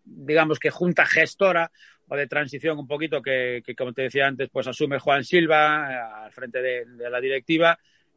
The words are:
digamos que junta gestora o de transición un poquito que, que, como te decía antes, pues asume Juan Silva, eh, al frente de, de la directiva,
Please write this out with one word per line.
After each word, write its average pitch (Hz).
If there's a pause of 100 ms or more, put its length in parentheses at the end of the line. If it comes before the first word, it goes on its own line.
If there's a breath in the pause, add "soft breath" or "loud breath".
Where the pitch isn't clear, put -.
digamos 156
que 147
junta 175
gestora 165 (380 soft breath)
o 135
de 143
transición 147
un 139
poquito 147
que, 123
que, -
como 123
te 135
decía 139
antes, 135
pues 127
asume 139
Juan 139
Silva, 151
eh, 110
al 104
frente 127
de, 123
de 120
la 123
directiva, 160 (380)